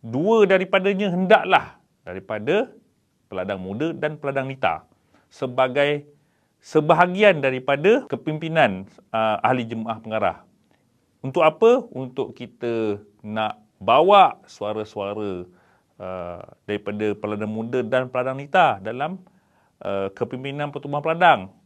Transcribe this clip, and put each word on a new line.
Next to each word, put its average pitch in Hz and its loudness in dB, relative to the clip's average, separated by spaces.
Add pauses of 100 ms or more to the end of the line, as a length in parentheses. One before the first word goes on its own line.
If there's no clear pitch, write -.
dua 175 2
daripadanya 190 2
hendaklah 180 2 (240)
daripada 107 -4 (640)
peladang 95 -6
muda 127 -6
dan 151 -6
peladang 135 -6
nita 87 -2 (480)
sebagai 139 0 (540)
sebahagian 175 4
daripada 139 2
kepimpinan, 151 0 (260)
ah, 110 0
ahli 123 2
jemaah 113 -6
pengarah. 104 -2 (840)
Untuk 151 0
apa? 220 4
Untuk 127 -8
kita 113 -4 (240)
nak 107 -6 (160)
bawa 135 6
suara-suara, 104 -8 (540)
ah, 90 -12 (240)
daripada 104 -4
peladang 107 -6
muda 117 -4
dan 127 -2
peladang 131 -4
nita 139 0
dalam, 139 -8 (560)
ah, 98 -4
kepimpinan 139 -8
pertubuhan 143 -8
peladang. 160 4 (240)